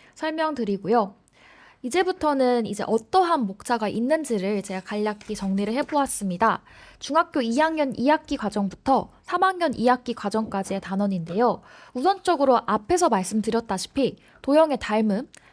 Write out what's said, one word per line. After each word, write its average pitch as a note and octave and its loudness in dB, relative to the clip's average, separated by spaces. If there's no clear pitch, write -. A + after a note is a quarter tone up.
설명드리고요. A#3 -2
이제부터는 C4+ 0
이제 G3+ -6
어떠한 D#4 2
목차가 A3 -4
있는지를 A3+ -2
제가 F#3+ -8
간략히 G#3 -6
정리를 G3+ -2
해보았습니다. A3+ 0
중학교 D#4+ 0
이 A#3 0
학년 D4+ 0
이 A#3+ 0
학기 D4+ 0
과정부터 G#3 -2
삼 F4+ -2
학년 F4+ 0
이 A3+ 0
학기 B3 2
과정까지의 G3 -4
단원인데요. F#3+ 0
우선적으로 C#4 2
앞에서 E4 2
말씀드렸다시피 G#3+ -2
도형의 D4+ 4
닮음, G#3+ 0